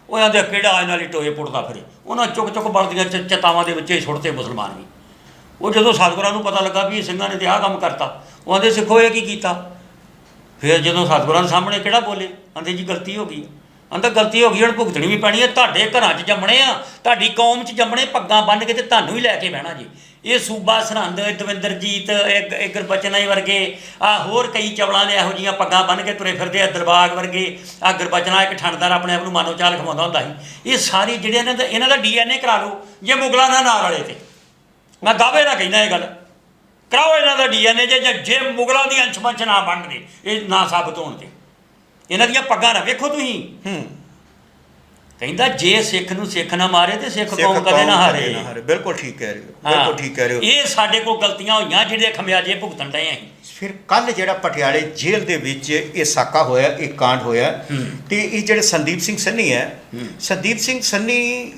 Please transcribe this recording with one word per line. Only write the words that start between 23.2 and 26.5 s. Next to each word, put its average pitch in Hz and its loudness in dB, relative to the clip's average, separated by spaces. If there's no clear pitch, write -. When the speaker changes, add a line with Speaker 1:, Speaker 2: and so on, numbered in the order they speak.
Speaker 1:
ਵਰਗੇ, 190 0
ਆਹ 190 2
ਹੋਰ 233 0
ਕਈ 214 -4
ਚਵਲਾਂ 202 0
ਨੇ 202 0
ਇਹੋ 185 0
ਜਿਹੀਆਂ 190 -4
ਪੱਗਾਂ 185 2
ਬੰਨ੍ਹ 180 0
ਕੇ 196 -4
ਤੁਰੇ 185 -4
ਫਿਰਦੇ 180 -2